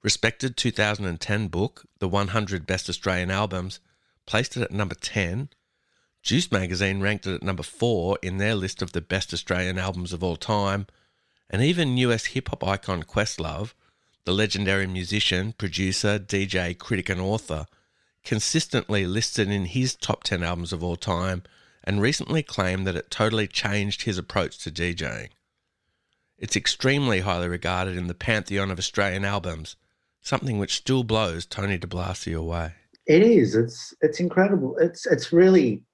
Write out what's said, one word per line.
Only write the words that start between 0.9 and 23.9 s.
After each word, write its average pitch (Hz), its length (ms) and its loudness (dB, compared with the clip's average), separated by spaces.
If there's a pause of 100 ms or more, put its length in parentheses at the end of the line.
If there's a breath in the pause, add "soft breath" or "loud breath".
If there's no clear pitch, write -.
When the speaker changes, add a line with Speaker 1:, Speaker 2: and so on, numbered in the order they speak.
Speaker 1:
and 82 120 -4
ten 104 300 -2
book, 90 340 -2 (160)
The 95 80 0
One 98 220 2
hundred 95 360 -2
Best - 220 -2
Australian 92 440 -2
Albums, 95 500 -2 (440)
placed - 300 0
it 123 80 -2
at - 80 -4
number 98 240 -2
ten. 104 540 -2 (760)
Juice 147 280 2
magazine 95 500 0
ranked 101 260 0
it 92 80 -2
at - 80 -8
number 90 180 -2
four 98 640 0
in 92 140 -4
their 107 180 2
list 92 260 -4
of 87 120 -4
the 90 80 -2
best - 320 -4
Australian 92 440 -2
albums 90 360 -4
of 85 100 -4
all 87 120 0
time, 101 520 -2 (600)
and 98 120 0
even 147 360 2
U 123 140 4
S 113 140 0
hip-hop - 400 -4
icon 95 380 -2
Questlove, 87 680 -4 (520)
the 90 80 0
legendary 98 540 2
musician, 92 680 -2
producer, 95 640 0
D 98 280 -2
J, 90 280 -2
critic 92 360 -4
and 90 120 0
author, 95 460 -2 (560)
consistently 107 800 0
listed 101 460 0
in 98 140 0
his 127 280 -2
top - 300 -4
ten 87 200 -2
albums 87 300 -4
of 82 100 -4
all 87 120 -2
time 90 480 -2 (400 soft breath)
and 101 180 0
recently 147 400 0
claimed 95 460 -2
that 87 80 -2
it - 160 -6
totally 110 360 2
changed 101 560 -2